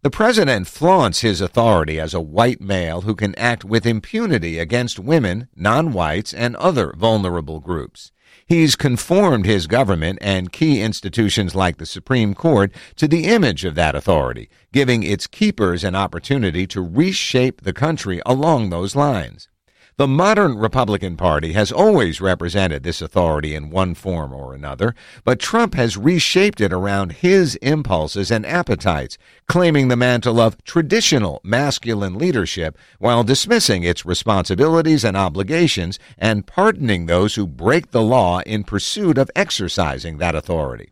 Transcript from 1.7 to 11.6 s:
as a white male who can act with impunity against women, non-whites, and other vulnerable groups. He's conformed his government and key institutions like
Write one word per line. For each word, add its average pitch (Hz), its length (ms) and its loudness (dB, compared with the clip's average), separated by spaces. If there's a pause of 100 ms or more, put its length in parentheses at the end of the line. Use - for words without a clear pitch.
as 80 160 -6
a 90 60 -4
white 92 400 0
male 90 420 -4
who 104 140 -2
can 104 200 -4
act 120 280 -2
with 110 220 0
impunity 113 760 -2
against 117 400 -4
women, 117 560 0
non-whites, 101 800 0
and 120 240 -4
other 135 400 0
vulnerable 87 640 -2
groups. 78 500 -10 (340)
He's 160 300 4
conformed 143 680 2
his 95 200 2
government 92 560 0
and 95 300 -2
key 147 300 2
institutions 104 720 -2
like 92 220 0